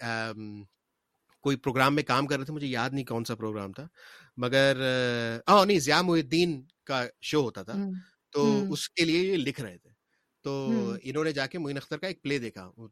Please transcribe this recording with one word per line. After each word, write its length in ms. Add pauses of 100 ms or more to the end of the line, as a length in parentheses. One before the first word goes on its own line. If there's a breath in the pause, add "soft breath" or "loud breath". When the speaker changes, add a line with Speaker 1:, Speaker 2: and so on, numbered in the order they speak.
Speaker 1:
آم، 600 (800)
کوئی 140
پروگرام 400
میں 80
کام 240
کر 100
رہے 80
تھے، 80
مجھے 140
یاد 220
نہیں 160
کون 180
سا 120
پروگرام 360
تھا، 160 (500 loud breath)
مگر، 440 (680)
آ، 100
آہ، 80
نہیں، 140
ضیاء 220
محی 200
الدین 420 (200)
کا 220 (160)
شو 200
ہوتا 220
تھا، 100
Speaker 2:
ہم۔ 180 (400 loud breath)
Speaker 1:
تو 300
Speaker 2:
ہم۔ 100
Speaker 1:
اس 180
کے 160
لیے 260
یہ 60
لکھ 240
رہے 160
تھے۔ 120 (520)
تو 300
Speaker 2:
ہم۔ 320
Speaker 1:
انہوں 200
نے 80
جا 160
کے 120
معین 180
اختر 200
کا 100
ایک 160
پلے 160
دیکھا، 320 (200)